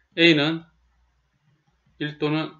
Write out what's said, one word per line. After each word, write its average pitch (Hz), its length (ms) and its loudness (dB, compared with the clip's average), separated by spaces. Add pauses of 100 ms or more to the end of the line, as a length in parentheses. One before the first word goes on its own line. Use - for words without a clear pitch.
(180)
A는 165 440 2 (1400)
일 147 200 -8
또는 151 400 -4